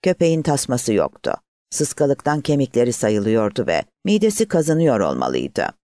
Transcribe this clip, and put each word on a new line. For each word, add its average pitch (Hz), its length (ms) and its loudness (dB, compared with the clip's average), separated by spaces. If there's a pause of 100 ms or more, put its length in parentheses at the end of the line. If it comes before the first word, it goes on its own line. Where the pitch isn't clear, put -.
Köpeğin 170 400 0
tasması 131 520 -2
yoktu. 80 400 -2 (380)
Sıskalıktan 147 720 -2
kemikleri 127 520 0
sayılıyordu 107 720 0
ve 80 160 0 (220)
midesi 214 420 2
kazınıyor 156 520 2
olmalıydı. 65 720 -2 (140)